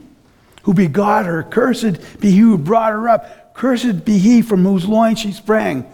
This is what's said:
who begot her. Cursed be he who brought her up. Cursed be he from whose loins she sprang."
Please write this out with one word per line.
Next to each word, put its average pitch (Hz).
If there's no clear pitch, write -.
who 208
begot 202
her. 165
Cursed -
be 208
he 185
who 220
brought 220
her 220
up. -
Cursed 233
be 208
he 226
from 185
whose 190
loins 220
she 202
sprang." 190